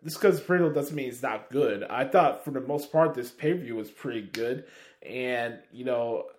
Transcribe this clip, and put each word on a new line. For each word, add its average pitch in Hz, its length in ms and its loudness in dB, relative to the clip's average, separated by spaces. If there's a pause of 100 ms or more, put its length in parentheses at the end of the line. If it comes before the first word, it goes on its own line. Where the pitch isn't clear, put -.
just - 160 -8
'cause 196 180 6
it's - 80 -10
pretty 175 260 4
doesn't 147 220 -2
mean 135 140 -4
it's 120 140 -10
not 113 280 -4
good. 113 340 2
I 123 200 0
thought 156 400 4
for 151 60 -6
the 135 100 -4
most 143 320 -4
part 160 220 6
this 120 160 -6
pay-per-view 151 440 -2
was 107 160 -6
pretty 117 320 -6
good. 113 420 -4 (380)
And, 120 560 -4 (140)
you 123 120 -12
know 117 420 -2 (120)